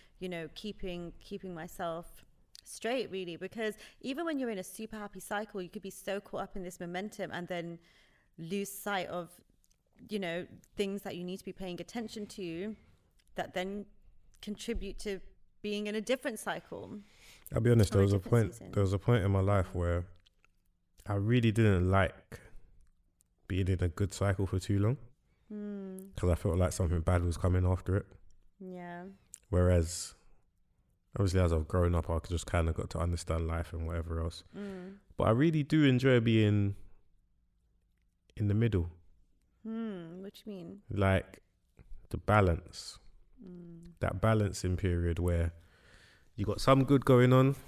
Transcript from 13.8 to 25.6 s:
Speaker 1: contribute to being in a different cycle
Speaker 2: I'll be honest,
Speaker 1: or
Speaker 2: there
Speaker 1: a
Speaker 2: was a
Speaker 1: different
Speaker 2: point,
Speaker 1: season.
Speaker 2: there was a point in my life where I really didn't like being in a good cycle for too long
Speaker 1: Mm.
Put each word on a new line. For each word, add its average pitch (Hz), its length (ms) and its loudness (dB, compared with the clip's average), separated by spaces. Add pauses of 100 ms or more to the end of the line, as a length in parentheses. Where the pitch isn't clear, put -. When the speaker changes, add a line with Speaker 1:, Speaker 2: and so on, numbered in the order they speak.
Speaker 1:
contribute - 560 -8
to 196 220 -8 (420)
being 208 240 -4
in 208 80 -4
a 220 60 -2
different 240 380 -2
cycle - 640 -10 (540)
Speaker 2:
I'll - 60 2
be 117 100 4
honest, 113 220 6
Speaker 1:
or 101 60 6
Speaker 2:
there 98 40 8
Speaker 1:
a - 20 8
Speaker 2:
was 98 80 4
a 101 40 4
Speaker 1:
different 95 140 -2 (140)
Speaker 2:
point, - 100 -4
Speaker 1:
season. 90 180 -16
Speaker 2:
there 104 100 2
was 95 100 2
a 101 60 0
point 113 260 2
in 98 60 4
my 98 100 4
life 95 340 2
where 87 300 0 (1000)
I 104 80 -2
really 113 380 4
didn't 101 380 6
like - 500 2 (1080)
being 92 220 0
in 92 160 2
a 90 40 2
good 98 240 -2
cycle 98 340 0
for 95 120 -2
too 101 220 0
long 113 160 2 (560)
Speaker 1:
Mm. 196 640 -10